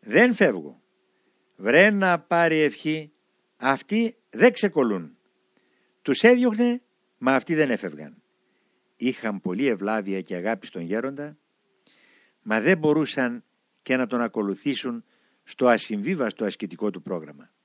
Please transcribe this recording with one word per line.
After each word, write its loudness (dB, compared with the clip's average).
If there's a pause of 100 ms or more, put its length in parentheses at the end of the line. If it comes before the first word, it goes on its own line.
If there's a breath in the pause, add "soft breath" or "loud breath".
«Δεν 4
φεύγω». 0 (720)
«Βρε 4
να 2
πάρει 2
ευχή, -2 (440)
αυτοί -2 (160)
δεν 4
ξεκολλούν». -2 (880)
Τους -2
έδιωχνε, 4 (360)
μα 2
αυτοί 0
δεν 2
έφευγαν. -8 (760)
Είχαν -4
πολύ -2
ευλάβεια -2
και -8
αγάπη -4
στον -12
γέροντα, -8 (1040 soft breath)
μα -2
δεν 2
μπορούσαν -2 (380)
και -2
να 0
τον -2
ακολουθήσουν -4 (420)
στο 0
ασυμβίβαστο -2
ασκητικό -6
του -14
πρόγραμμα. -12 (140)